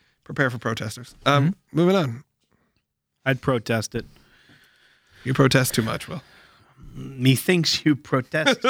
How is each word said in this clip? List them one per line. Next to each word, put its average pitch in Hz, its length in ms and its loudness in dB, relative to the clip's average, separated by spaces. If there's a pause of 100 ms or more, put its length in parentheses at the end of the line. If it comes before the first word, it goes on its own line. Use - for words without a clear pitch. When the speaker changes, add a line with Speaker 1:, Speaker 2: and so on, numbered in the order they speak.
(220)
Speaker 1:
prepare 135 280 -4
for 123 80 -8
protesters. 113 580 -10 (100)
Um, 139 200 2 (260)
Speaker 2:
Mm-hmm. - 80 -12
Speaker 1:
moving 180 160 4
on. 131 260 -4 (1040)
Speaker 3:
I'd 131 140 0
protest 117 560 -2
it. 110 100 -8 (1200)
Speaker 1:
You 131 100 -2
protest 131 400 4
too 117 80 2
much, 110 240 -6
Will. - 160 -10 (760)
Speaker 3:
Methinks 131 880 2
you 151 120 4
protest 156 720 -2